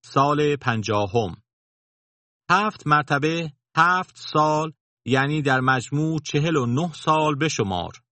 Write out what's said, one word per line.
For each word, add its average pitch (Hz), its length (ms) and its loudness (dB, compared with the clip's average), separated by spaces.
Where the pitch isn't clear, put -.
سال 147 500 2
پنجاهم. 104 840 -2
هفت 202 360 0
مرتبه 151 680 0
هفت 180 400 0
سال، 156 560 0
یعنی 139 360 0
در 131 180 2
مجموع 143 600 0
چهل 156 360 -2
و 127 100 2
نه 147 280 -2
سال 156 420 0
بشمار. 98 680 -4